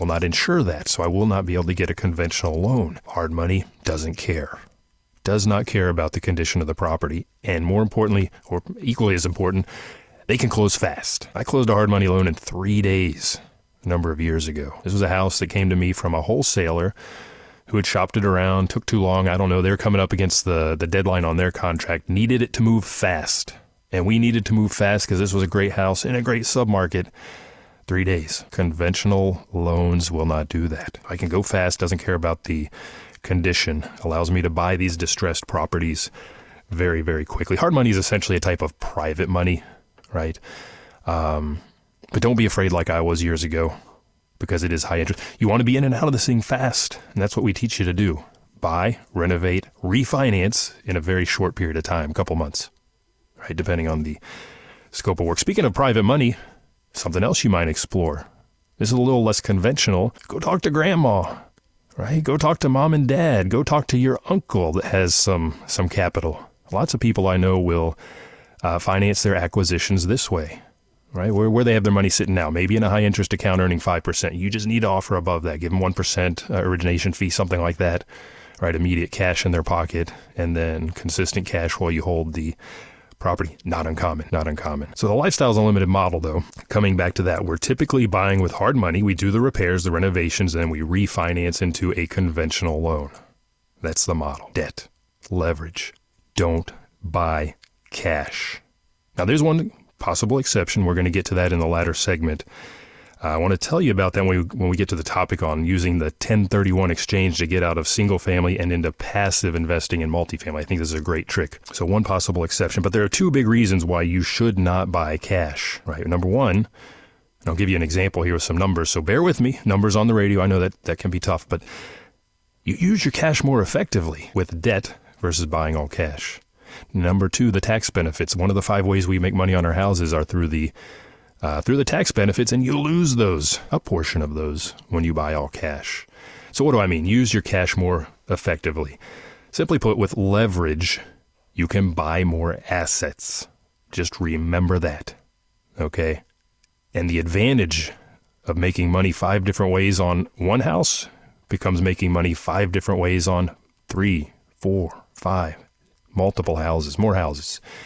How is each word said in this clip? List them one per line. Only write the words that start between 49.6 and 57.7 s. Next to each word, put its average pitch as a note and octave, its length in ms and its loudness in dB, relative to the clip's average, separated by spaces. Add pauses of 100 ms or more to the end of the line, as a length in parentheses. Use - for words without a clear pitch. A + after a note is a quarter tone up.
refinance A2 880 2 (120)
in F#2 120 -2
a E2+ 40 0
very F2+ 240 0
short F2+ 300 0
period D#2+ 220 -2
of D#2 80 -4
time, D#2+ 260 -2
a D#2 40 -6
couple F#2 200 -2
months, D#2 340 -4 (720)
right? - 160 -10
Depending E2+ 320 -2
on D#2+ 160 0
the D2+ 160 -6 (720)
scope - 300 -2
of F2 60 0
work. E2+ 120 0
Speaking G3+ 260 0
of A2 100 0
private A#2+ 280 4
money, A#2+ 320 4 (580)
something F2 300 -2
else C3+ 220 0
you B2 60 4
might E2+ 180 4
explore. D#2+ 580 -2 (520)